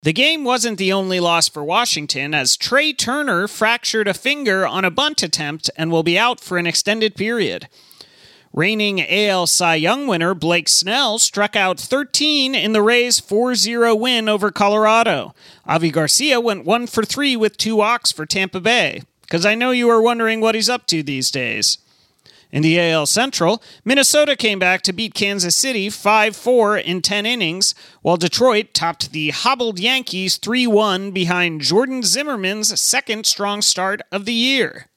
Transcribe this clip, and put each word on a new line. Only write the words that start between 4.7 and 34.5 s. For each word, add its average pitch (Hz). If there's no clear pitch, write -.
a 180
bunt 302
attempt 156
and 160
will 165
be 170
out 240
for 180
an 175
extended 208
period. 196
Reigning 202
A 196
L 185
Cy 170
Young 214
winner 175
Blake 170
Snell 226
struck 208
out 185
thirteen 277
in 208
the 214
Rays' 240
four 240
zero 233
win 226
over 208
Colorado. 214
Avi 165
Garcia 165
went 208
one 233
for 220
three 269
with 214
two 220
walks 220
for 156
Tampa 190
Bay, 196
'cause 170
I 208
know 247
you 240
are 226
wondering 226
what 220
he's 220
up 247
to 160
these 135
days. 113
In 147
the 160
A 170
L 160
Central, 220
Minnesota 277
came 208
back 180
to 196
beat 202
Kansas 196
City 226
five 208
four 220
in 180
ten 202
innings, 190
while 165
Detroit 208
topped -
the 151
hobbled 233
Yankees 190
three 247
one 202
behind 175
Jordan 240
Zimmerman's 214
second 226
strong 202
start 196
of 208
the 208
year. 240